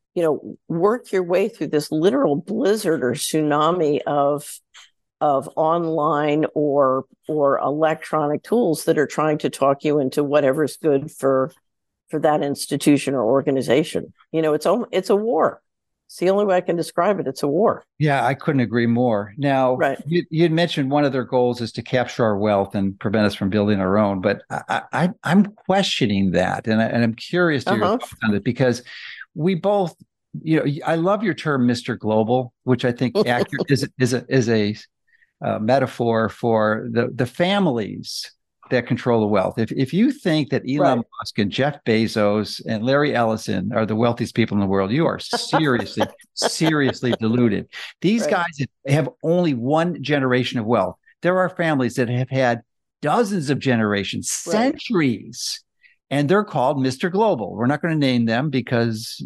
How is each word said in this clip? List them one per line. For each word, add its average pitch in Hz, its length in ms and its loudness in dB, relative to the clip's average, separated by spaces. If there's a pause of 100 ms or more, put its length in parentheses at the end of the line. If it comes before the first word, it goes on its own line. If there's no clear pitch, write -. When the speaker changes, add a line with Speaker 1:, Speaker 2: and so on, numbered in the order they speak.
(160)
Speaker 1:
you 175 80 0
know, 147 340 -2 (100)
work 202 440 0
your 185 120 0
way 180 260 0
through - 180 -6
this 147 240 -2
literal 165 440 2
blizzard 202 680 0
or 123 80 2
tsunami 151 960 0
of, 143 520 -2 (600)
of 139 340 0
online 156 880 0 (100)
or, 139 500 2 (220)
or 143 320 2
electronic 156 840 -2
tools 208 440 0
that 160 120 2
are 143 100 2
trying 151 320 0
to 147 100 -2
talk 139 340 0
you 151 160 2
into 135 240 0
whatever's 143 540 2
good 143 340 0
for, 131 400 0 (580)
for 156 100 -4
that 151 220 2
institution 143 720 0
or 131 100 0
organization. 131 880 0 (180)
You 160 100 -2
know, 156 120 2
it's 151 120 -2
a, 202 260 2
it's 185 180 -2
a 208 60 4
war. 240 460 0 (460)
It's - 100 -20
the 180 140 2
only 202 140 2
way 190 100 2
I 180 60 2
can 175 140 -2
describe 175 440 0
it. 143 80 -6
It's 135 160 -6
a 147 40 2
war. 165 380 0 (140)
Speaker 2:
Yeah, 139 260 2
I 131 80 2
couldn't 139 280 0
agree 117 260 0
more. 113 500 0
Now, 135 380 2
Speaker 1:
Right. 135 320 0
Speaker 2:
you, 170 240 0
you 160 100 0
had 170 100 4
mentioned 160 380 0
one 147 160 2
of 139 60 0
their 131 120 -2
goals 123 380 0
is 113 120 -6
to 117 100 -8
capture 123 400 -2
our 107 140 2
wealth 101 360 0
and 98 260 -4
prevent 107 280 0
us 98 80 -4
from 98 160 -2
building 104 280 2
our 95 200 2
own. 101 220 0
But 101 280 0
I, - 320 -4 (100)
I, 156 180 0 (140)
I'm 180 300 4
questioning 104 800 0
that, 92 360 0
and 110 140 2
I, 113 40 0
and 117 180 0
I'm 117 100 0
curious 165 520 0
to 180 80 0
Speaker 1:
Uh-huh. 208 40 2
Speaker 2:
your 214 220 0
thoughts - 140 -14 (100)
on 110 100 2
it, 202 100 -2
because 123 380 0 (540)
we 165 180 0
both, 190 420 0 (460)
you 156 220 2
know, 143 220 -4
I 160 100 0
love 190 280 0
your 180 120 0
term, 135 320 0
Mister 120 280 0
Global, 110 580 0 (100)
which 127 220 0
I 123 60 2
think 120 240 -2
Speaker 1:
<laughs> - 120 2
Speaker 2:
accurate 120 420 -2
is, 135 180 0 (120)
is 123 140 2
a, 117 160 -4
is 127 200 2
a, 107 260 2 (720)
uh, 107 140 -2
metaphor 117 680 0
for 110 640 0
the, 117 220 0
the 127 140 -2
families 139 1040 -2 (420)
that 120 140 2
control 117 360 0
the 107 60 2
wealth. 98 300 0
If, 110 140 -2
if 135 220 -4
you 226 180 2
think 156 380 -2
that 135 200 -2
Elon 139 280 2
Speaker 1:
Right. 117 80 -4 (160)
Speaker 2:
Musk - 180 -8
and 104 100 0
Jeff 143 360 -2
Bezos 107 840 0
and 110 180 -4
Larry 139 300 2
Ellison 107 580 -2
are 110 120 0
the 107 100 -2
wealthiest 117 400 0
people 110 220 0
in 101 40 2
the 101 60 0
world, 98 240 0
you 156 160 2
are 101 100 -2
seriously, 123 840 -2 (160)
Speaker 1:
<laughs> - 160 -20
Speaker 2:
seriously 147 840 0
deluded. 113 480 2 (340)
These 214 220 4
Speaker 1:
Right. 151 80 0
Speaker 2:
guys 170 280 -2
have, 135 80 -4 (260)
have 147 160 2 (140)
only 170 300 2
one 147 500 -2
generation 127 560 0
of 107 60 -2
wealth. 101 320 0 (240)
There 180 180 2
are 180 100 2
families 151 460 -2
that 123 140 0
have 123 200 -2
had 123 320 0 (400)
dozens 185 480 0
of 131 100 0
generations, 104 840 -2
Speaker 1:
Right. 165 80 -4
Speaker 2:
centuries, 208 1080 -2 (480)
and 143 180 0
they're 202 140 4
called 143 380 0
Mister 131 280 -2
Global. 165 460 0
We're 110 100 -2
not 147 160 0
gonna 170 140 -2
name 127 300 2
them 120 240 0
because 117 760 -2